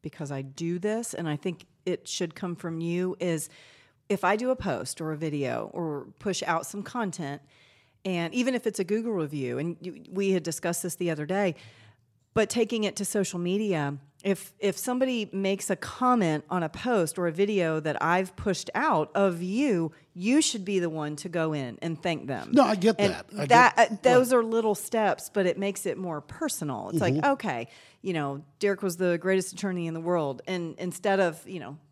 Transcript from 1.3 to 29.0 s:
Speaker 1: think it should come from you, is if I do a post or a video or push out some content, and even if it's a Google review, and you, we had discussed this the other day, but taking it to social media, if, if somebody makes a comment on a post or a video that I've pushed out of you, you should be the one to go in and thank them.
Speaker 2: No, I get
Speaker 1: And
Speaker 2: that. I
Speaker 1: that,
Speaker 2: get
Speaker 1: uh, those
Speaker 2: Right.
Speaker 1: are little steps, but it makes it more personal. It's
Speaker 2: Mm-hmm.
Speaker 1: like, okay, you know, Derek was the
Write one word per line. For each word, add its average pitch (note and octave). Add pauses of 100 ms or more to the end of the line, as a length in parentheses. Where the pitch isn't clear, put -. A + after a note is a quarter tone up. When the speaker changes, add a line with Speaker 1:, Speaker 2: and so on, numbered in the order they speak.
Speaker 1:
think F3 (180)
it -
should E3
come F3
from E3
you, F3
is E3 (600)
if F#3+
I G3
do B3
a B3+
post D#3
or D#3+
a D3+
video C#3+
or D3+ (120)
push -
out E3
some G3+
content, D#3+ (640)
and E3+
even B3
if A#3
it's G#3+
a G3
Google A3
review, C#3+
and E3
you, -
we F#3+
had F#3
discussed E3+
this F3
the F3
other D3+
day, F#3 (760)
but G#3+
taking A3+
it G3
to G3+
social F#3+
media, F3 (240)
if, G3
if G3
somebody B3
makes G3
a F#3
comment G#3
on F3
a D#3
post G3
or F3
a E3
video F3
that D3+
I've F3+
pushed -
out A#3+
of F3+
you, F#3 (220)
you A3+
should G#3
be G3
the E3+
one D3+
to F3
go D#3+
in C3+
and E3
thank E3+
them. A#2
Speaker 2:
No, C4+
I A3
get F#3+
Speaker 1:
And G3+
Speaker 2:
that. E3+ (100)
I D3
Speaker 1:
that, A#3+
Speaker 2:
get A#3
Speaker 1:
uh, G3+
those B3
Speaker 2:
Right. B3
Speaker 1:
are A3+
little A3+
steps, -
but F#3+
it F3
makes G3
it D#3+
more E3+
personal. C#3
It's E3
Speaker 2:
Mm-hmm. D3+
Speaker 1:
like, D#3
okay, C3 (340)
you F#3
know, C#3+ (160)
Derek G3+
was F3
the F3